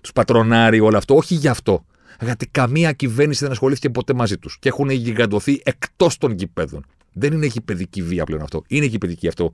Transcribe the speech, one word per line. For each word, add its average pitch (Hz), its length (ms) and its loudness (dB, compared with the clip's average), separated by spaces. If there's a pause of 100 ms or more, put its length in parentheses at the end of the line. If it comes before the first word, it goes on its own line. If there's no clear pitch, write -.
τους - 100 -18
πατρονάρει, 113 680 4
όλο 107 180 6
αυτό. 117 180 4
Όχι 165 200 4
γι' 151 120 0
αυτό. 107 380 0 (360)
Γιατί 120 260 -6
καμία 147 440 0
κυβέρνηση 135 520 0
δεν 139 80 -4
ασχολήθηκε 135 380 0
ποτέ 123 240 -2
μαζί 113 240 0
τους. - 220 -16
Και - 100 0
έχουν 139 200 -2
γιγαντωθεί 117 760 0
εκτός - 540 -2
των 131 140 -2
γηπέδων. 85 540 -8 (280)
Δεν 143 200 -2
είναι 156 120 -2
γηπεδική 101 560 -6
βία 85 220 -4
πλέον 78 180 -6
αυτό. 76 260 -10
Είναι 147 180 -2
γηπεδική 95 420 -4
αυτό, 85 260 -2